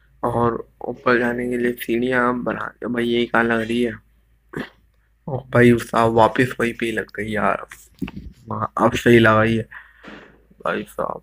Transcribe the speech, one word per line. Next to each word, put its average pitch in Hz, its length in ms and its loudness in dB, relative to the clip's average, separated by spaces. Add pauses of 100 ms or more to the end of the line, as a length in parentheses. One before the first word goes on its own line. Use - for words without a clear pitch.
(240)
और 117 440 -2 (140)
ऊपर 123 380 0
जाने 123 300 -2
के 123 80 -4
लिए 120 160 -2
सीढ़ियाँ 123 560 -2
हम 123 140 -4
बना, 107 280 -6 (140)
भाई 120 180 -4
ये 120 220 0
कहाँ 117 180 0
लग 117 180 0
रही 117 220 -2
है? 113 100 -2 (1300)
ओ 135 100 -6 (160)
भाई 120 200 8
साहब 113 380 0
वापस 117 480 4
वहीं 117 140 -2
पे 117 120 -6
ही 113 60 -4
लग 107 240 -6
गई 107 140 -6
यार। 101 360 -2 (840)
हाँ, 107 260 -6
अब 120 160 2
सही 120 260 6
लगा 110 240 6
ये। 113 220 0 (1000)
भाई 92 180 -4
साहब, - 400 -8